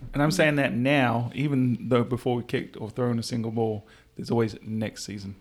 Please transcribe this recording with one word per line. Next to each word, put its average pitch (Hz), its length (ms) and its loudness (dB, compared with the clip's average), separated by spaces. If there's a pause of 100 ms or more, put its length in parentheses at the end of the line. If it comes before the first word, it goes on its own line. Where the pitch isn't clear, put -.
(140)
And 143 80 2
I'm 151 80 4
saying 156 260 4
that 131 160 2
now, 120 640 2
even 127 540 0
though 120 160 4
before 123 320 -2
we 117 80 -4
kicked - 360 -6
or 107 100 -8
thrown 120 280 0
a 113 60 -4
single 113 260 -4
ball, 110 360 -2 (300)
there's - 140 -6
always 113 320 2
next 110 420 -6
season. 98 360 -10